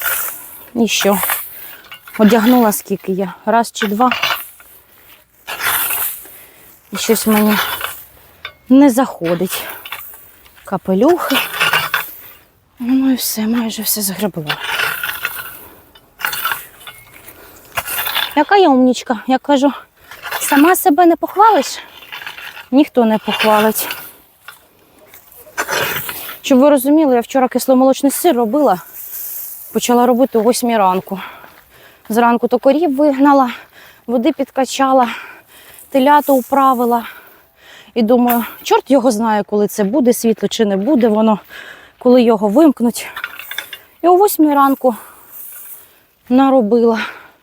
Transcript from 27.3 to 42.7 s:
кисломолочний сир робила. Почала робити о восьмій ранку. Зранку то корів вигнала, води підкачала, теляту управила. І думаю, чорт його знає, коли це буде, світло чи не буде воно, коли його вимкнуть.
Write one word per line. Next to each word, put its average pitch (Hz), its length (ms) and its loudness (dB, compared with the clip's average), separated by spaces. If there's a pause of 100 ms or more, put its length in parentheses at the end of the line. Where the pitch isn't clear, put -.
кисломолочний 262 640 2
сир 339 240 0
робила. 233 460 0 (920)
Почала 240 320 0
робити 247 320 2
о 220 40 2
восьмій 233 360 0
ранку. 190 420 -2 (920)
Зранку 233 380 2
то 247 120 0
корів 285 360 2
вигнала, 277 560 2 (560)
води 247 240 0
підкачала, 262 800 0 (800)
теляту 277 460 2
управила. 247 720 0 (880)
І - 100 0
думаю, 240 420 2 (180)
чорт 415 280 0
його 262 200 4
знає, 214 320 0
коли 208 240 0
це - 160 -4
буде, 233 300 2
світло 220 360 -2
чи - 160 -2
не 196 120 0
буде 233 300 2
воно, 214 320 2 (600)
коли 247 220 4
його 220 280 2
вимкнуть. 240 580 2 (920)